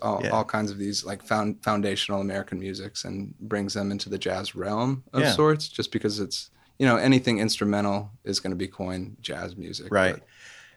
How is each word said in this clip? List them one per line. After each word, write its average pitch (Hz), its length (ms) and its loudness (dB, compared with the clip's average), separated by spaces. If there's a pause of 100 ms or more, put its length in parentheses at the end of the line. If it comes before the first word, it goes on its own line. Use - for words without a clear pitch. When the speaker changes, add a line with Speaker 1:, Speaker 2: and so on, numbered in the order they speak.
Speaker 1:
all, 104 220 0
Speaker 2:
Yeah. 104 60 0
Speaker 1:
all 107 160 4
kinds 107 260 0
of 98 60 -8
these, 101 260 -4
like, 98 200 -8
found-, 107 400 0
foundational 101 580 0
American 98 380 -4
musics 95 440 -8
and 98 360 -8
brings 104 340 -2
them 101 180 -2
into 101 180 -4
the 101 80 -2
jazz 95 380 -4
realm 113 480 -2 (100)
of 131 80 2
Speaker 2:
Yeah. 147 100 4
Speaker 1:
sorts, 151 360 4
just - 240 -4
because 107 280 0
it's, - 320 -6 (260)
you 139 80 4
know, 120 120 8
anything 123 420 6
instrumental 104 720 0 (120)
is 98 160 -2
gonna 95 160 -4
be 92 120 -4
coined 92 540 -8
jazz 87 360 -8
music, - 340 -10
Speaker 2:
Right. 95 240 6
Speaker 1:
but - 80 -18 (540)